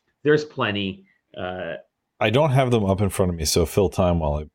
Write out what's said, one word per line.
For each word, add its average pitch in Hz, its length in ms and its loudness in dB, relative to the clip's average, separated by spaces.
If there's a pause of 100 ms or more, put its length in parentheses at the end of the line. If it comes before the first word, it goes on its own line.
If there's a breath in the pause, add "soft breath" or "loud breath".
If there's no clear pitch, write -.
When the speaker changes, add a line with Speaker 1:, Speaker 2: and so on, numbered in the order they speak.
(240)
Speaker 1:
there's 147 200 4
plenty. 101 600 -4 (320 soft breath)
Uh, 90 380 -8 (440)
Speaker 2:
I 110 120 0
don't 139 200 2
have 127 220 2
them 110 120 2
up 92 160 0
in 101 100 0
front 90 200 0
of 85 60 -6
me, 82 80 -6
so 82 220 2
fill 95 240 2
time 87 280 0
while 76 160 -2
I 76 200 -6